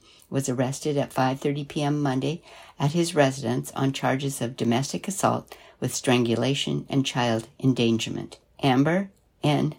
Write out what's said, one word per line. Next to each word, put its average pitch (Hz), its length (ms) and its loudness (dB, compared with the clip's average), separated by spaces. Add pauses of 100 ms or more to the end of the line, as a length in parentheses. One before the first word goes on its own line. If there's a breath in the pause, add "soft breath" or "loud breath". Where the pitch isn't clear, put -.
(300 soft breath)
was 135 180 -2
arrested 135 500 -2
at 127 140 -2
five 131 280 0
thirty 147 260 -2
P 156 160 -6
M 147 180 0
Monday 139 440 -2 (340 loud breath)
at 147 140 0
his 170 240 0
residence 135 560 2
on 135 200 0
charges 135 480 -2
of 135 160 -6
domestic 135 520 0
assault - 480 -2 (240 loud breath)
with - 160 -4
strangulation 123 920 0
and 135 160 2
child 117 420 0 (100)
endangerment. 117 800 0 (240)
Amber 147 480 2 (340)
N. 151 360 2